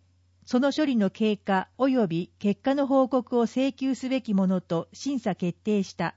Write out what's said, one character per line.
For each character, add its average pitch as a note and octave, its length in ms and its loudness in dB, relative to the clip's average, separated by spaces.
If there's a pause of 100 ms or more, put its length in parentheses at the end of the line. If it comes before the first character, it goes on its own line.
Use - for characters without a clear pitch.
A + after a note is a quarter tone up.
(440)
そ B3 160 0
の C#4 120 2
処 D#4 120 0
理 C#4 120 0
の G3+ 140 2
経 G#3+ 260 -2
過 - 400 -2
及 B3+ 300 2
び E3 320 -4
結 G3+ 240 -2
果 C4+ 140 0
の C#4+ 100 0
報 C4 220 2
告 B3 320 0
を A#3 60 2
請 C4 260 0
求 C4 240 -2
す B3+ 120 -8
べ B3+ 140 -2
き A3 100 -4
も G3 140 2
の F#3 140 0
と E3+ 320 -4
審 C#4 260 -4
査 G#3 160 -2
決 F3 240 -6
定 G#3 240 0
し - 120 -8
た。 E3 220 -6